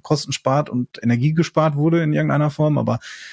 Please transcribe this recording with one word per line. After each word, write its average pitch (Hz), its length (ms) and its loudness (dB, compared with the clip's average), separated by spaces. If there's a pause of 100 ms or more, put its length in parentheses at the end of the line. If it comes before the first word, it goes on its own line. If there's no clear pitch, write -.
Kosten 143 280 -2
spart 135 380 -2
und - 340 -6
Energie 123 300 2
gespart 156 420 2
wurde 165 260 2
in 151 120 0
irgendeiner 151 360 2
Form, 151 280 0
aber 117 220 0 (340)